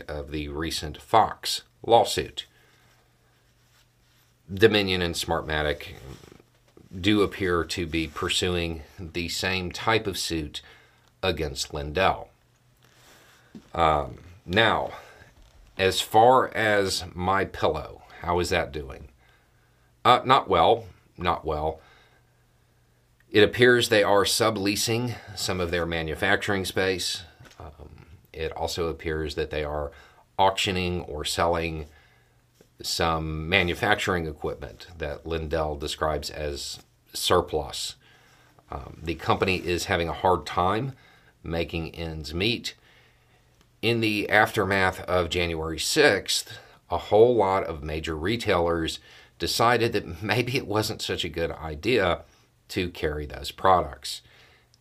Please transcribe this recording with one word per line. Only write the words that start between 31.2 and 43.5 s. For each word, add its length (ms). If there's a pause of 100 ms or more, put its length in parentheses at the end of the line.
selling 640 (920)
some 680
manufacturing 800
equipment 600 (100)
that 280
Lindell 500
describes 540
as 500 (340)
surplus. 800 (760)
Um, 320
the 140
company 420
is 280
having 240
a 40
hard 320
time 480 (500)
making 520
ends 380
meet. 420 (1080)